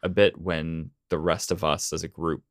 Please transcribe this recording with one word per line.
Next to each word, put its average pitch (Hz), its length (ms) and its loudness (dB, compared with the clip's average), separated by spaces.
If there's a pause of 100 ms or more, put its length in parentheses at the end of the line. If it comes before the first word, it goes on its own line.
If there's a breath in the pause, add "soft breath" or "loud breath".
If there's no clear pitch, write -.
a 90 60 -2
bit 98 320 4
when 80 500 -4 (200)
the 85 80 0
rest 82 320 0
of 87 140 -2
us 73 280 0
as 82 120 -4
a 80 40 -6
group 80 420 -4